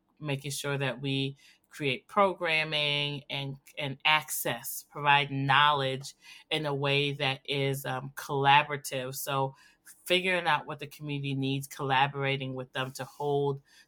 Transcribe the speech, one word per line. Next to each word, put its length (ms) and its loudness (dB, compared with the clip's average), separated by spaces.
making 320 -4
sure 260 -4
that 240 -2
we 340 -2
create 380 -4
programming 1200 0
and, 280 -6
and 280 -6
access, 840 -2
provide 400 4
knowledge 840 4
in 160 0
a 80 0
way 380 2
that 320 -2
is, 420 -2
um, 300 -6
collaborative. 1000 2
So 420 -2
figuring 420 2
out 180 2
what 140 -10
the 80 -10
community 480 -6
needs, 320 -2
collaborating 840 0
with 180 -10
them 200 -4
to 120 -10
hold 580 -2